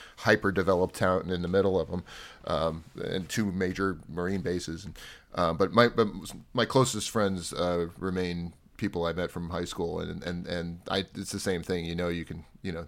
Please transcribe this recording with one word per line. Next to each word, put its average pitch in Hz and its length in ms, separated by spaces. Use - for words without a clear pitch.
hyper-developed 95 760
town 92 360
in 87 100
the 87 60
middle 95 320
of 82 120
'em, 87 120
um, 82 380
and 87 260
two 104 220
major 92 460
Marine 90 340
bases. 87 440
And, 85 140
uh, 85 200
but 85 180
my, 117 160
but 113 220
my 120 120
closest 117 440
friends, 95 440
uh, 87 340
remain 87 560
people 90 320
I 82 60
met 85 180
from 85 180
high 87 160
school, 85 360
and, 82 200
and, 87 240
and 85 360
I, 98 80
it's 101 160
the 101 80
same 90 240
thing, 87 220
you 85 100
know, 87 140
you 85 160
can, - 200
you 95 100
know, 82 160